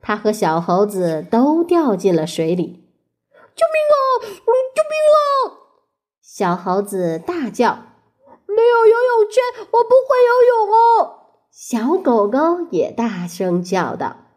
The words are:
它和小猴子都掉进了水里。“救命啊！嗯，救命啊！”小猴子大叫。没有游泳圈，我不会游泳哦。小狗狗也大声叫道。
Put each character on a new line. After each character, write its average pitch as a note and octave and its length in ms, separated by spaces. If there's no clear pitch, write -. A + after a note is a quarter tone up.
它 G#3+ 140
和 G#3+ 160
小 E3+ 300
猴 F#3 240
子 F3+ 440
都 D4 360
掉 E4 320
进 F3+ 180
了 D#3 100
水 E3 300
里。 - 300
“救 - 200
命 D#5 80
啊！ D5 80
嗯， G#4+ 280
救 D#5 100
命 D5+ 680
啊！” - 160
小 F3+ 340
猴 F3+ 260
子 F#3 380
大 D4+ 300
叫。 G#3+ 300
没 G4+ 80
有 A#4 300
游 A4 60
泳 G#4 100
圈， B4 140
我 A#4 100
不 A4+ 60
会 C5 260
游 A#4+ 60
泳 A4 260
哦。 A4+ 40
小 A#3+ 460
狗 A#3 320
狗 E4 420
也 E3+ 180
大 F#3+ 380
声 F3+ 340
叫 F3+ 360
道。 C3 180